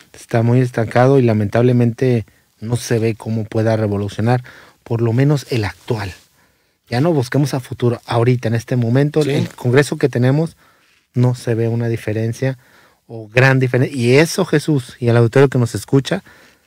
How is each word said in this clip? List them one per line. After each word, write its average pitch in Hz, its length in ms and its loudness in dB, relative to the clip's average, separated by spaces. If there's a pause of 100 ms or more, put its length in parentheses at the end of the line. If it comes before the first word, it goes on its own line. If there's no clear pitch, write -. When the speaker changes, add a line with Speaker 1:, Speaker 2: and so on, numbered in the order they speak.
(120)
Speaker 1:
Está - 300 -4
muy 120 180 2
estancado 123 580 2
y 127 40 4
lamentablemente 117 1040 0 (340)
no 117 160 -4
se 120 220 -4
ve 110 160 -2
cómo 110 300 -6
pueda 110 320 -2
revolucionar, 107 680 -2 (400)
por 113 160 -4
lo 117 120 0
menos 135 380 0
el 113 140 -2
actual. 101 480 -8 (760)
Ya 120 120 -2
no 170 120 2
busquemos 139 420 -2
a 135 60 -4
futuro, 120 460 -4
ahorita, 120 420 0
en 117 60 0
este 120 220 -4
momento, 139 460 2
Speaker 2:
Sí. 139 80 -2
Speaker 1:
el 170 180 -2
Congreso 139 480 0
que 147 140 0
tenemos 135 460 0 (580)
no 123 200 2
se 120 200 -6
ve 113 140 -2
una 117 200 -2
diferencia 113 680 -4 (480)
o 113 220 -16
gran 131 320 2
diferencia. 131 380 -2
Y 120 180 2
eso, 165 280 2
Jesús, 147 560 -2
y 120 80 -2
al 117 80 4
auditorio 120 320 4
que 131 100 -2
nos 117 160 -2
escucha, 139 480 -2 (440)